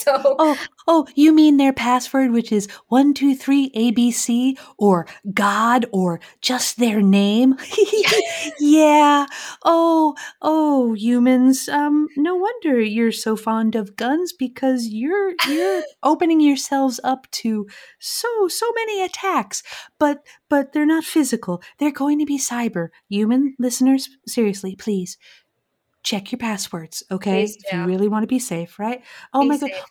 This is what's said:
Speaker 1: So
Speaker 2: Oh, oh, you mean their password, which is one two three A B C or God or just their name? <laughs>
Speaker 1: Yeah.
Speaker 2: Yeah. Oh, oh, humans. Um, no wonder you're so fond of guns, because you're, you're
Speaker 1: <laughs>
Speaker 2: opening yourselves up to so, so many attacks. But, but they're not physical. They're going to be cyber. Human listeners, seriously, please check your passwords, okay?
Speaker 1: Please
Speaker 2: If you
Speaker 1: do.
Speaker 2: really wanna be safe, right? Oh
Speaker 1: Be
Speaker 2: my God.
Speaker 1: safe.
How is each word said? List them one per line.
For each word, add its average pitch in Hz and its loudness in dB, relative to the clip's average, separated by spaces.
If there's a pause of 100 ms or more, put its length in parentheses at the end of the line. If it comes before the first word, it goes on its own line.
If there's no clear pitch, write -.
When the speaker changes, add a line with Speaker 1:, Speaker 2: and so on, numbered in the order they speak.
Speaker 1:
So 269 0
Speaker 2:
Oh, 311 2 (300)
oh, 320 2
you 302 6
mean 302 6
their 269 4
password, 247 0
which 233 0
is 202 0 (220)
one 277 4
two 277 2
three 269 0
A 226 0
B 240 2
C 247 -2 (180)
or 185 2 (260)
God 220 0
or 180 -2 (200)
just - -4
their 220 0
name? 202 4
<laughs> - 0
Speaker 1:
Yeah. 427 2 (400)
Speaker 2:
Yeah. 294 4 (380)
Oh, 330 4 (260)
oh, 294 2
humans. 247 2
Um, 294 0
no 320 0
wonder 370 -2
you're 220 0
so 220 -4
fond 220 -2
of 208 -6
guns, 311 -4
because 254 -4
you're, 349 -4 (120)
you're 349 -2 (100)
Speaker 1:
<laughs> - -20
Speaker 2:
opening 320 2
yourselves 269 0
up 262 -6
to 214 -6 (320)
so, 440 -4
so 466 -4
many 440 -4
attacks. 359 -6 (360)
But, 285 -2 (240)
but 277 0
they're 302 0
not 320 0
physical. 226 -2 (160)
They're 285 -2
going 294 -2
to 302 -2
be 285 -4
cyber. 226 -6 (200)
Human 240 0
listeners, 254 0 (180)
seriously, 196 -4
please 196 -6 (840)
check 196 -6
your 247 -8
passwords, 190 -10
okay? 196 -2
Speaker 1:
Please 208 -8
Speaker 2:
If - -12
you 175 -4
Speaker 1:
do. 175 -4
Speaker 2:
really 185 0
wanna 220 -2
be 254 -2
safe, 170 -10
right? 240 -8 (280)
Oh 269 0
Speaker 1:
Be 277 2
Speaker 2:
my 285 0
God. 285 -6
Speaker 1:
safe. - -12